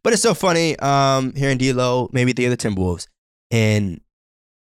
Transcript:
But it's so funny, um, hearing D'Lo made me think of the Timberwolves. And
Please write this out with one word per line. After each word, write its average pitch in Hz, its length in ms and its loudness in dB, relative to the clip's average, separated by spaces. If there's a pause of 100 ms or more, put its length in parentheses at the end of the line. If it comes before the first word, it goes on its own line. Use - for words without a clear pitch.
But 226 100 0
it's 220 80 2
so 208 140 2
funny, 165 460 0
um, 135 540 0
hearing 139 220 0
D'Lo 127 560 0
made 123 140 2
me 127 80 2
think 123 180 0
of 120 60 -2
the 120 100 -4
Timberwolves. 92 380 -4 (440)
And 107 520 0 (640)